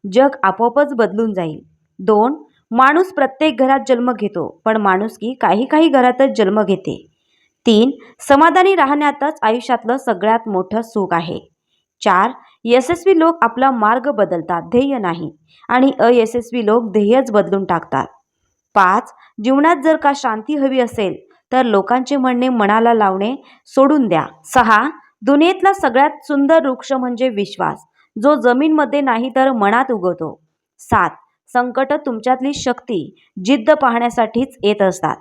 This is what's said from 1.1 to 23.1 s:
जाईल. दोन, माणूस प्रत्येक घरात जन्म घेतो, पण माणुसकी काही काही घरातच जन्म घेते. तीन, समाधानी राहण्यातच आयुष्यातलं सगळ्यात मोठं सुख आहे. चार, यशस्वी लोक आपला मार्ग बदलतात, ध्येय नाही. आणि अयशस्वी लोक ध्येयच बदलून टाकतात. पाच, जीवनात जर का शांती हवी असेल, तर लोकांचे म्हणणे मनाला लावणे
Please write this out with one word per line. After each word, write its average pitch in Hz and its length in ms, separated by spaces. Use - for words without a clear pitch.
जाईल. 165 240
दोन, 214 360
माणूस 285 420
प्रत्येक 269 460
घरात 262 300
जन्म 247 240
घेतो, 196 520
पण 220 120
माणुसकी 214 640
काही 202 240
काही 302 240
घरातच 254 480
जन्म 214 260
घेते. 185 440
तीन, 233 240
समाधानी 339 460
राहण्यातच 294 680
आयुष्यातलं 233 540
सगळ्यात 220 520
मोठं 190 340
सुख 208 300
आहे. 165 260
चार, 202 260
यशस्वी 339 540
लोक 330 260
आपला 247 260
मार्ग 233 400
बदलतात, 175 520
ध्येय 254 360
नाही. 170 380
आणि 254 320
अयशस्वी 233 680
लोक 226 260
ध्येयच 220 380
बदलून 196 340
टाकतात. 160 420
पाच, 196 380
जीवनात 285 400
जर 320 120
का 285 200
शांती 226 380
हवी 269 260
असेल, 214 360
तर 254 100
लोकांचे 247 540
म्हणणे 254 320
मनाला 226 460
लावणे 202 400